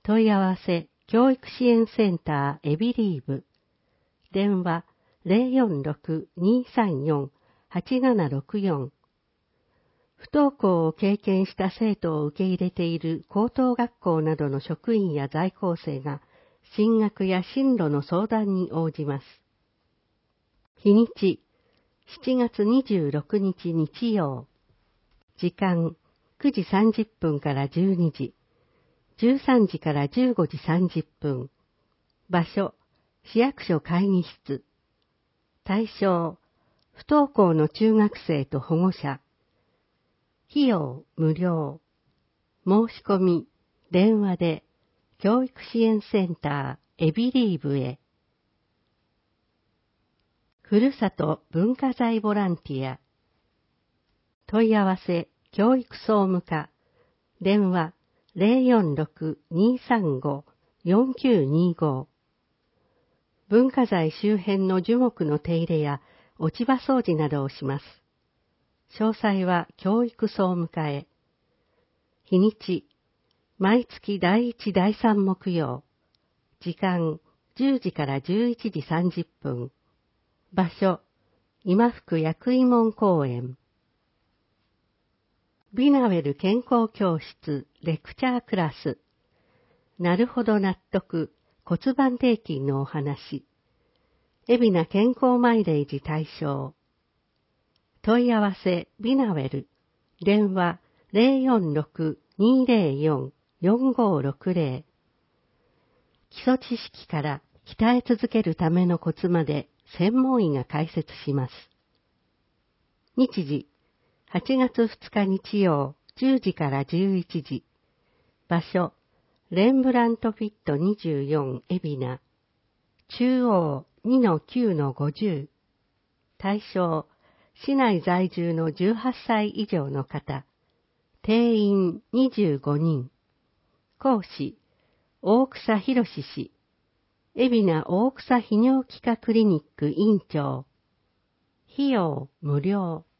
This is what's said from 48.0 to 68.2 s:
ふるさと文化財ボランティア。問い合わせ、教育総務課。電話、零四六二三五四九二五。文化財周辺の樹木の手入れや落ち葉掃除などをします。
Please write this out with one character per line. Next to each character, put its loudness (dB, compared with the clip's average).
ふ 2
る 4
さ -4
と -4
文 0
化 -2
財 -2
ボ -2
ラ 0
ン -2
テ -12
ィ -6
ア。 -12
問 2
い 4
合 4
わ 0
せ、 -4
教 2
育 -8
総 0
務 0
課。 -8
電 2
話、 -2
零 2
四 4
六 -6
二 2
三 0
五 -6
四 2
九 2
二 2
五。 -2
文 4
化 0
財 0
周 -2
辺 -2
の 0
樹 0
木 0
の 0
手 -4
入 -2
れ -2
や -4
落 -4
ち -4
葉 2
掃 0
除 0
な -2
ど -2
を -6
し -12
ま -4
す。 -16